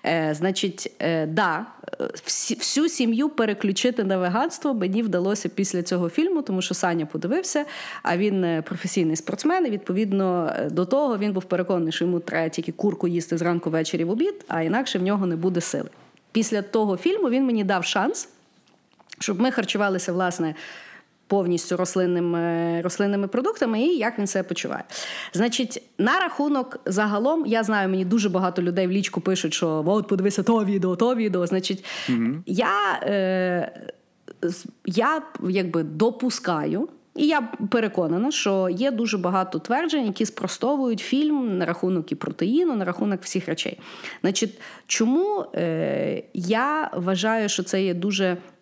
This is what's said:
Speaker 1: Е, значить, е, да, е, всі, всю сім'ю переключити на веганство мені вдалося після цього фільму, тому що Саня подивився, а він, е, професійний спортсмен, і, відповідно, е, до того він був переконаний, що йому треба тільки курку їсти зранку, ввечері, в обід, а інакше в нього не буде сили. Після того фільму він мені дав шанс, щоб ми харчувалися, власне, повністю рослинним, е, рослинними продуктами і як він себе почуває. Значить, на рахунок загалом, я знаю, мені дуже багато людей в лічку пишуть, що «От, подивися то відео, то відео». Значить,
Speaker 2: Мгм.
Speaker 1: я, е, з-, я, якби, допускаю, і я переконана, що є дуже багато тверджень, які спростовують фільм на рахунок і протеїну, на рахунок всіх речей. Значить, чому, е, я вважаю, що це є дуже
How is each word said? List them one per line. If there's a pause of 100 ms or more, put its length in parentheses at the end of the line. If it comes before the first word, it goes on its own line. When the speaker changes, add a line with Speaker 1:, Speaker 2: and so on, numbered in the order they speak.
Speaker 1:
Е,
значить,
е,
да, (340)
е, (160)
всі,
всю
сім'ю
переключити
на
веганство
мені
вдалося
після
цього
фільму,
тому
що
Саня
подивився, (380)
а
він,
е,
професійний
спортсмен,
і,
відповідно,
е,
до
того
він
був
переконаний,
що
йому
треба
тільки
курку
їсти
зранку,
ввечері,
в
обід,
а
інакше
в
нього
не
буде
сили. (440)
Після
того
фільму
він
мені
дав
шанс, (920)
щоб
ми
харчувалися,
власне, (720)
повністю
рослинним,
е,
рослинними
продуктами
і
як
він
себе
почуває. (480)
Значить, (160)
на
рахунок
загалом,
я
знаю,
мені
дуже
багато
людей
в
лічку
пишуть,
що
«От,
подивися
то
відео,
то
відео».
Значить, (240)
Speaker 2:
Мгм.
Speaker 1:
я,
е, (520)
з-, (200)
я, (260)
якби,
допускаю, (280)
і
я (300)
переконана,
що
є
дуже
багато
тверджень,
які
спростовують
фільм
на
рахунок
і
протеїну,
на
рахунок
всіх
речей. (440)
Значить, (260)
чому, (100)
е, (120)
я
вважаю,
що
це
є
дуже (260)